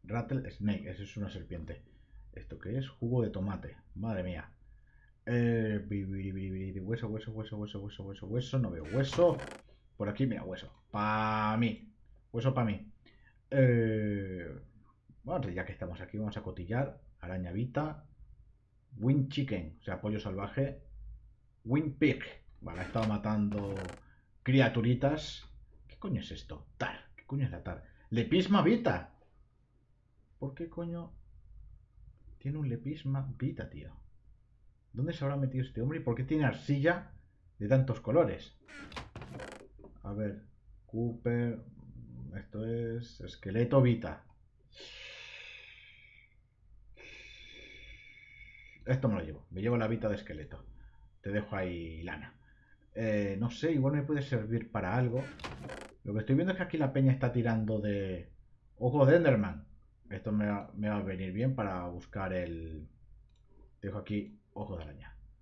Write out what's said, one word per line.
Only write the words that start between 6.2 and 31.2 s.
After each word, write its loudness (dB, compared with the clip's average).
bi, -4
bi, -4
bi, -6
hueso, -2
hueso, -6
hueso, -6
hueso, -6
hueso, -10
hueso, -10
hueso. -2
No 2
veo -8
hueso. 4
Por 0
aquí, 2
mira, -2
hueso. -8
Pa' 2
mí. 0
Hueso 2
pa' 2
mí. -2
Eh, 4
bueno, 0
ya -4
que -8
estamos -8
aquí, -8
vamos -4
a -4
cotillar. -2
Araña -6
vita. -2
Wind 4
chicken, -4
o -20
sea, -6
pollo 0
salvaje. -2
Wind 2
pig. 4
Vale, -8
ha -4
estado 0
matando 0
criaturitas. 4
¿Qué -14
coño -2
es -12
esto? -12
Tar. -8
¿Qué -20
coño 0
es -2
la -8
tar? -6
Lepisma 6
vita. 4
¿Por -6
qué -8
coño -6